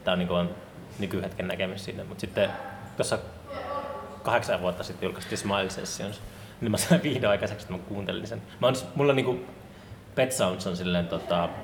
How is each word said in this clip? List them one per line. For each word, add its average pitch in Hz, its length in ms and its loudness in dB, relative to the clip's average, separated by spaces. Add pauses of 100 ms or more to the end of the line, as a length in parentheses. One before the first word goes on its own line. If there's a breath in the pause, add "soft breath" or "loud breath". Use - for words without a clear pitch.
tää 92 80 4
on 90 60 4
niinku 87 160 2
vaan 87 160 4 (480)
nykyhetken 92 500 -2
näkemys 92 360 -2
siitä. 95 200 -6
Mut - 160 -10
sitten 107 300 2 (460)
tossa - 220 2 (1040)
kahdeksan 113 380 2
vuotta 90 220 0
sitten 92 240 -4
julkaistiin - 320 -4
Smile 98 320 2
Sessions. - 500 -6 (400 loud breath)
Niin 117 100 0
mä 104 60 4
sain 175 260 6
vihdoin 123 280 2
aikaiseksi, 101 340 0
että 95 100 -6
mä 90 140 -4
kuuntelin 98 380 -4
sen. 110 160 -8 (180 loud breath)
Mä 123 60 6
oon 127 100 6
s-, - 180 -6
mulla 143 180 6
niinku 127 280 4 (760 loud breath)
Pet 127 180 4
Sounds 95 340 2
on 90 100 0
silleen 90 320 2
tota 85 400 2 (160)